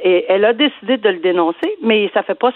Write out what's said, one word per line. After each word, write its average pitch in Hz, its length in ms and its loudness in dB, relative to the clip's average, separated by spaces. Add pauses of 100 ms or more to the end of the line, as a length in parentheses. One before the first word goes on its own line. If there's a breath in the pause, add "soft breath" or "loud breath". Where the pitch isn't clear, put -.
et, 180 240 2
elle 196 160 2
a 233 80 4
décidé 240 460 -2
de 214 100 0
le 185 120 -2
dénoncer, 175 360 0 (260)
mais 220 300 0
ça 202 100 0
fait 190 160 -4
pas 247 180 0